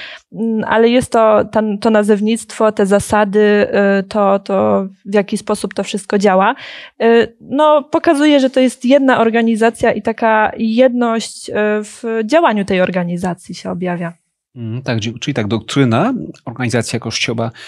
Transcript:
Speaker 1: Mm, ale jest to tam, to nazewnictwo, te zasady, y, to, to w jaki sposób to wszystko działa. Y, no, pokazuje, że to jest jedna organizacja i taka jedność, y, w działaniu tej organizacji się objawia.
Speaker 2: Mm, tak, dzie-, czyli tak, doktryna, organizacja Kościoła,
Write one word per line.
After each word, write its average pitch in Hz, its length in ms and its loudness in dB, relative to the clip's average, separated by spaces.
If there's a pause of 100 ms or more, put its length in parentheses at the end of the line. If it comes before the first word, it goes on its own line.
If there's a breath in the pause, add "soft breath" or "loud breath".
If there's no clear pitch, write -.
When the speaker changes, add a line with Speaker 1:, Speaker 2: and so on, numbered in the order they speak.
(320 loud breath)
Speaker 1:
Mm, 220 320 -4
ale 226 240 2
jest 240 240 2
to 214 320 4
tam, 214 340 -2
to 226 120 0
nazewnictwo, 214 840 0
te 214 140 0
zasady, 208 840 2 (320)
y, - 20 -2
to, 196 360 0
to 196 480 0 (180)
w 202 100 -6
jaki 202 240 0
sposób 208 360 -6
to 202 100 -4
wszystko - 340 -4
działa. 196 360 4 (480 loud breath)
Y, 233 380 2
no, 294 420 2
pokazuje, 294 580 2
że 254 100 2
to 269 100 0
jest 254 240 0
jedna 262 360 4
organizacja 226 720 2
i 208 100 -6
taka 220 540 0
jedność, 233 960 0
y, - 20 -10 (320)
w - 180 -20 (220)
działaniu 233 400 2
tej 190 160 0
organizacji 180 760 -4
się 185 160 -12
objawia. 175 420 -6 (440)
Speaker 2:
Mm, 117 260 -8
tak, 113 180 -4
dzie-, 117 200 -8
czyli 143 140 -4
tak, 107 140 -4
doktryna, 127 680 0 (300)
organizacja 120 540 -4
Kościoła, 117 520 -6 (180 loud breath)